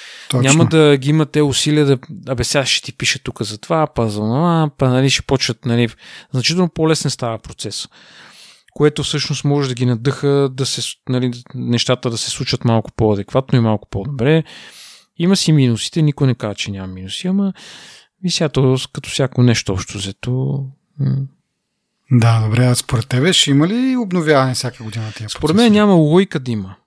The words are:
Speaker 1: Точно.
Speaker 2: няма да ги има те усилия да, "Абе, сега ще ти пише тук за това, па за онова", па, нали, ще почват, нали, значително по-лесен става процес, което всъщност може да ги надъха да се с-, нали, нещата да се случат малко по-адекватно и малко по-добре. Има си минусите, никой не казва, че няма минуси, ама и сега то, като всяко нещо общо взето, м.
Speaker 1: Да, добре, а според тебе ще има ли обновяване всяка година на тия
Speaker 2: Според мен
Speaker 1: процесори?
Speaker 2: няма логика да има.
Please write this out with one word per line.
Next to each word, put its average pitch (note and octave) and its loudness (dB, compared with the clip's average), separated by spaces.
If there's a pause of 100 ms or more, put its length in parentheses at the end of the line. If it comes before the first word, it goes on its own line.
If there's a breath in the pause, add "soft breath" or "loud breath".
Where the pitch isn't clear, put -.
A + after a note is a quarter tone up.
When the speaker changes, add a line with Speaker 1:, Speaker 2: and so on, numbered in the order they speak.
(300 loud breath)
Speaker 1:
Точно. B2 2
Speaker 2:
няма D3 4
да D3+ 6
ги C3+ -2
има D#3 2
те D3+ 0
усилия D3 0
да, C#3 4 (280)
"Абе, A#2+ -4
сега C#3 -2
ще - -2
ти - -14
пише - -4
тук - -8
за G#2+ -8
това, D#3+ -2
па A#2 0
за G#2 -4
онова", D#3 0
па, C3 2
нали, B2+ 2
ще - -2
почват, - -2
нали, A#2 2 (440 loud breath)
значително D#3+ 0
по-лесен D#3+ 0
става A2+ -6
процес, - -12 (840 loud breath)
което D3 0
всъщност - -4
може C#3+ 0
да B2+ -4
ги B2 0
надъха C#3 0
да C3 -4
се - -6
с-, - -10 (120)
нали, B2+ -2 (220)
нещата B2 -2
да A2+ -6
се - -8
случат - -6
малко A2+ 2
по-адекватно A2 0
и A#2 2
малко A2 -2
по-добре. C#3 0 (760 loud breath)
Има F#3 2
си E3 2
минусите, C3+ 2
никой D3 0
не B2 2
казва, G#2 -6
че - -8
няма G2 -8
минуси, F#2 -10
ама G3 0 (720 loud breath)
и F3 0
сега D#3+ -2
то, C3 2 (160)
като - -12
всяко C3 0
нещо A2+ 2
общо F#2 -6
взето, C3 -6 (360)
м. C3+ 0 (920)
Speaker 1:
Да, A2+ 4
добре, A#2 2
а B2 4
според - -4
тебе C#3+ 0
ще - 2
има D3 4
ли B3+ 0
обновяване D#3 2
всяка A#2 -8
година A2 -8
на G#2+ -10
тия G#2+ -12
Speaker 2:
Според D#3 -2
мен A#3 6
Speaker 1:
процесори? G#3 6
Speaker 2:
няма G#3 6
логика E3 4
да B2+ -8
има. G2 -6 (100)